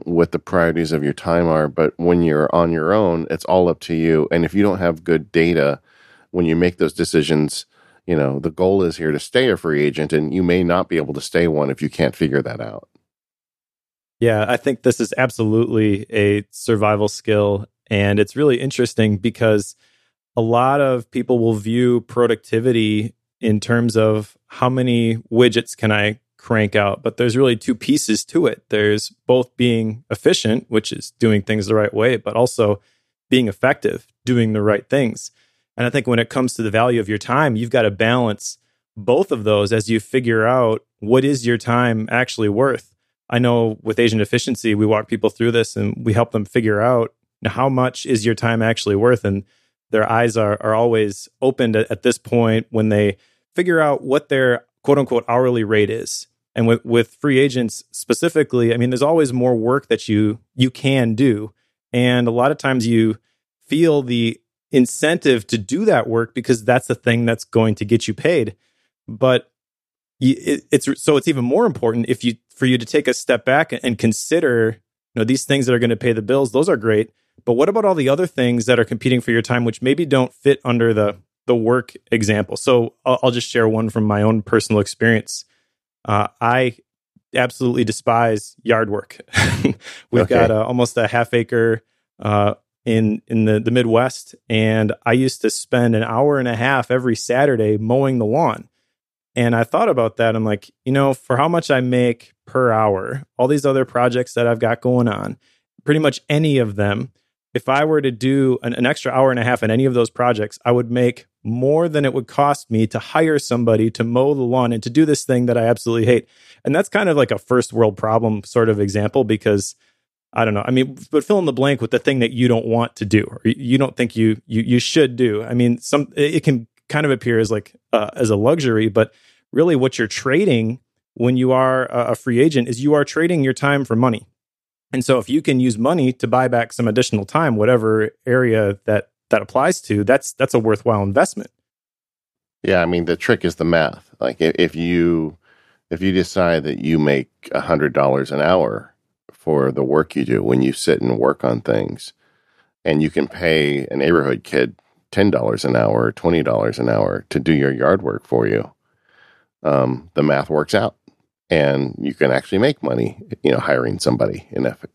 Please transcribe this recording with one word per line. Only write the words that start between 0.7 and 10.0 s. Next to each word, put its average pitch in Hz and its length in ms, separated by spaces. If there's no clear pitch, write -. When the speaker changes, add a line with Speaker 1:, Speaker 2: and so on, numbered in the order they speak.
Speaker 1:
of 76 140
your 71 80
time 85 340
are. 78 220
But 76 300
when 87 240
you're 76 320
on 85 180
your 82 220
own, 87 360
it's 80 140
all 90 240
up 82 120
to - 140
you. 80 380
And 85 140
if 80 80
you 101 80
don't 98 160
have 85 260
good 80 260
data, 82 480
when 90 160
you 82 100
make 90 220
those 80 160
decisions, 76 720
you 87 100
know, 69 220
the 80 120
goal 92 320
is 82 140
here 78 160
to 73 80
stay 127 300
a 90 80
free 73 260
agent, 73 300